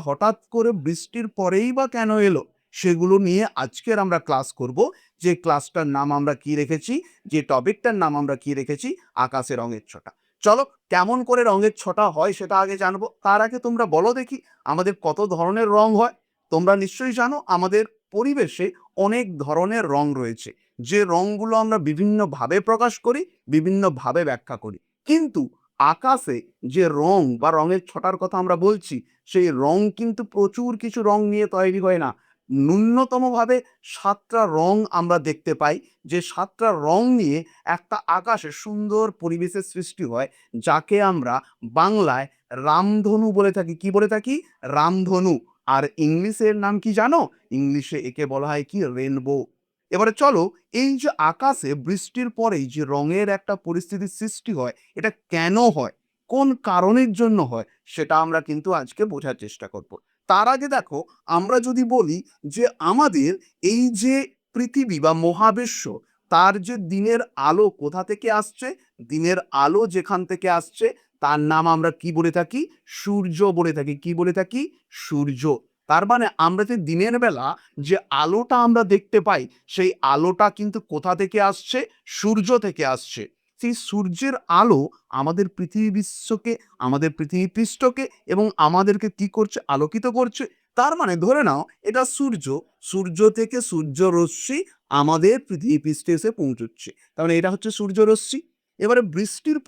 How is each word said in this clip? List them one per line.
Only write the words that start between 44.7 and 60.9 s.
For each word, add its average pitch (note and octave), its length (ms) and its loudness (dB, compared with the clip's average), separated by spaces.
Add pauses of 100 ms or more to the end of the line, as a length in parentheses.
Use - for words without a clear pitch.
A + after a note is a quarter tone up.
রামধনু। F3+ 580 2 (400)
আর C#3 100 2 (220)
ইংলিশের G#3 480 2 (100)
নাম G3+ 100 0 (100)
কি A3 60 0 (100)
জানো? C#4+ 200 4 (380)
ইংলিশে C#3+ 400 -2 (100)
একে C3+ 180 -6
বলা C3+ 240 -4
হয় D3 200 -4
কি? G3+ 80 -6 (180)
রেইনবো। C3+ 400 -2 (540)
এবারে G#3+ 220 2 (100)
চলো C4 200 6 (380)
এই C4+ 100 2 (120)
যে D4 80 0 (200)
আকাশে C4 400 -2 (160)
বৃষ্টির A3 420 -4 (100)
পরেই G3+ 260 0 (100)
যে D3+ 80 -4 (100)
রঙের D#3+ 440 0
একটা G3+ 180 -6 (120)
পরিস্থিতির F3+ 520 -6
সৃষ্টি A3 400 -8
হয়, B2 160 -4 (240)
এটা A3 120 -2 (220)
কেন E3+ 240 0 (200)
হয়, B2 180 -4 (360)
কোন C#4 160 2 (220)
কারণের G#3 420 4 (100)
জন্য A3+ 180 4 (120)
হয়, A2+ 160 -8 (280)
সেটা D#3 200 -2 (100)
আমরা D#3+ 240 0
কিন্তু D3+ 200 -6 (120)
আজকে B2+ 220 -6 (100)
বোঝার C#3 300 -8
চেষ্টা G#2 320 -16
করব। - 180 -16 (360)
তার G3 260 4
আগে C4+ 220 -4
দেখো D3 220 -6 (380)